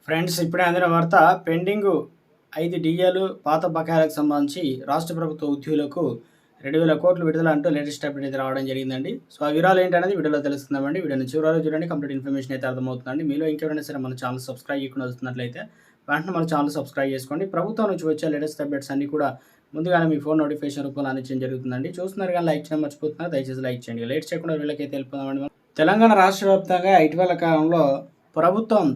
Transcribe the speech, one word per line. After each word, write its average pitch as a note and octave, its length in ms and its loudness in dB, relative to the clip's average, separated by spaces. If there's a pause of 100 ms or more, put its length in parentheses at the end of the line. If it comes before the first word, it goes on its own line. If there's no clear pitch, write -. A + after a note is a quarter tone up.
ఫ్రెండ్స్, E3 320 0
ఇప్పుడే F3 240 0
అందిన F3+ 220 4
వార్త, E3+ 300 4 (240)
పెండింగ్ F#3+ 520 0 (640)
ఐదు E3+ 240 -2
డీఏలు, F3+ 440 2 (220)
పాత D#3+ 220 2
బకాయిలకు D#3+ 480 0
సంబంధించి D3 500 0 (220)
రాష్ట్ర E3 300 -2
ప్రభుత్వ D#3 320 -4
ఉద్యోగులకు D3 560 -2 (580)
రెండు C#3 180 0
వేల D#3+ 160 4
కోట్లు F3 300 2
విడుదల D#3+ 240 2
అంటూ D3+ 200 2
లేటెస్ట్ D3 360 -4
అప్‌డేట్ C#3 220 -6
అయితే C3+ 100 -6
రావడం C3+ 280 -2
జరిగిందండి. C3+ 460 -4 (160)
So, - 160 -20
ఆ D3 60 0
వివరాలు F3+ 300 4
ఏంటనేది F3+ 360 2
వీడియోలో D3+ 240 0
తెలుసుకుందామండి. C#3 640 -4
వీడియోని C3+ 240 -2
చివరి D#3 220 0
వరకు D#3+ 160 2
చూడండి, D#3 240 -2
కంప్లీట్ C#3+ 280 -6
ఇన్ఫర్మేషన్ C3+ 400 -4
అయితే C3 120 -4
అర్థమవుతుందండి. B2+ 560 -6
మీలో D3 240 -2
ఇంకెవరైనా D3+ 360 -4
సరే D3 160 -8
మన C3 160 -6
ఛానల్ B2+ 280 -6
సబ్స్క్రైబ్ C#3 380 -8
చేయకుండా C3 240 -8
వస్తున్నట్లయితే B2+ 560 -8 (460)
వెంటనే D#3+ 260 -2
మన E3 100 -2
ఛానల్ D3 300 -2
సబ్స్క్రైబ్ C3+ 400 -4
చేసుకోండి. D3 340 -6
ప్రభుత్వం G#3 400 -2
నుంచి E3 200 -4
వచ్చే D#3 220 -2
లేటెస్ట్ D3+ 320 -4
అప్‌డేట్స్ C#3+ 300 -6
అన్నీ C#3 160 -2
కూడా C#3+ 220 -2 (440)
ముందుగానే E3 340 2
మీ D3+ 120 2
ఫోన్ D3+ 200 0
నోటిఫికేషన్ D3 480 -2
రూపంలో C3+ 220 -4
అందించడం C3 300 -6
జరుగుతుందండి. B2+ 520 -6
చూస్తున్నారు F#3 420 -4
కానీ F3 140 0
లైక్ D3 180 0
చేయడం D3+ 180 -2
మర్చిపోతున్నారు, D#3 480 -6
దయచేసి C3 300 -4
లైక్ B2 220 -4
చేయండి. A#2 280 -6
లేట్ D3+ 160 -4
చేయకుండా D#3+ 280 -4
వీళ్ళకైతే D3 400 -6
వెళ్ళిపోదామండి C3+ 460 -6
మనం. C#3+ 140 -8 (220)
తెలంగాణ G#3+ 360 6
రాష్ట్ర F#3+ 340 6
వ్యాప్తంగా F#3+ 520 4
ఇటీవల E3 360 4
కాలంలో D#3+ 480 4 (520)
ప్రభుత్వం F#3+ 600 4